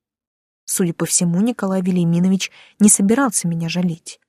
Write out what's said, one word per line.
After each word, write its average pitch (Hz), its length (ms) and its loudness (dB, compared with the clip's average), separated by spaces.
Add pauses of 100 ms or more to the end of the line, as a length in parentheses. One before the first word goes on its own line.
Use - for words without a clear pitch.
(640)
Судя 170 300 -2
по 170 100 -4
всему, 175 380 0
Николай 190 400 -2
Вильяминович 180 680 0 (280)
не 208 100 6
собирался 226 580 2
меня 165 220 -4
жалеть. 170 500 -4 (100)